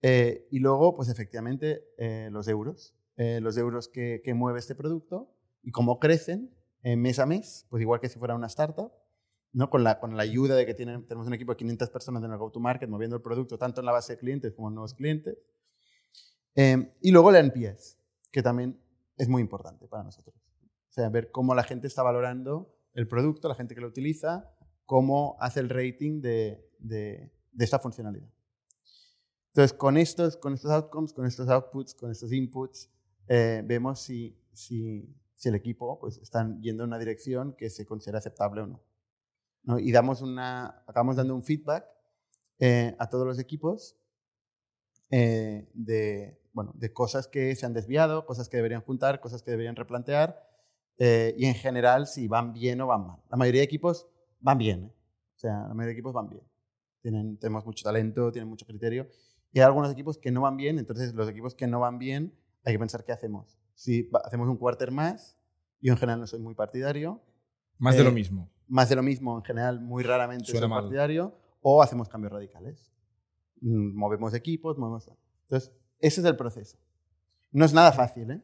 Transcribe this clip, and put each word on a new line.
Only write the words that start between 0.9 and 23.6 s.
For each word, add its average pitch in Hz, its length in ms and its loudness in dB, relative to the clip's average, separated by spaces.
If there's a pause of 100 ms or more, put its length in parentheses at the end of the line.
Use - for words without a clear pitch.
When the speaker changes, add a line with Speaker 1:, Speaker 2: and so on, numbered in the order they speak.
Speaker 1:
pues 123 140 -4
efectivamente, 120 880 -6
eh, 110 340 -6
los 107 160 -8
euros. 113 480 -6 (220)
Eh, 117 240 -2
los 110 160 -2
euros 120 320 -4
que, 120 340 -8
que 127 100 -4
mueve 120 260 -2
este 135 160 -12
producto 165 600 -8 (260)
y - 100 -12
cómo 120 280 2
crecen, 165 520 0 (300)
eh, 120 140 0
mes 123 240 0
a 131 80 4
mes, 190 420 -6
pues 120 120 -4
igual 117 180 2
que 127 100 -6
si - 80 -16
fuera 117 160 -6
una 117 140 -6
startup, 156 440 -6 (600)
¿no? 131 180 0
Con 131 140 4
la, 110 160 4
con 110 180 -8
la 107 60 0
ayuda 131 320 2
de 123 100 6
que 110 80 -4
tienen, 120 320 -10
tenemos 117 220 -10
un 120 80 -4
equipo 120 160 -8
de 113 60 -4
quinientas 117 340 -4
personas 120 320 -8
en 113 80 -8
el 107 80 -8
go-to-market 117 500 -4
moviendo 113 280 -6
el 113 40 -8
producto, 120 380 -6
tanto 123 220 -4
en 127 40 -6
la 123 60 0
base 120 220 0
de 113 60 -14
clientes 127 340 -6
como 110 160 -8
en 107 60 -8
nuevos 110 200 -12
clientes. 151 420 -4 (1160)
Em, 131 340 6 (120)
y 185 100 6
luego 175 180 12
el 190 80 12
N 143 140 8
P 120 160 -4
S, - 300 -14 (340)
que 135 120 0
también 123 360 -2 (380)
es 131 100 -2
muy 127 140 2
importante 98 460 -8
para 107 160 -14
nosotros. - 320 -20 (540)
O - 40 -20
sea, 113 160 0
ver 117 220 -2
cómo 127 240 2
la 123 80 4
gente 127 240 -6
está 131 160 -4
valorando 127 720 -2 (180)
el 117 140 -4
producto, 151 400 -2
la 135 80 -4
gente 117 180 -12